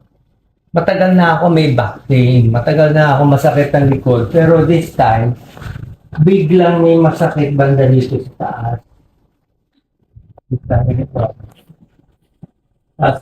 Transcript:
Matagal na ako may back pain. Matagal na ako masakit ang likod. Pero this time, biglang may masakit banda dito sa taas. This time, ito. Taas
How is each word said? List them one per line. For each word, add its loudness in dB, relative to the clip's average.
Matagal 0
na 2
ako 0
may 2
back -4
pain. 2
Matagal 0
na 2
ako 2
masakit 0
ang 2
likod. -2
Pero 2
this -2
time, 0
biglang 2
may 4
masakit -2
banda 2
dito 0
sa -16
taas. -8
This -4
time, -2
ito. -6
Taas -2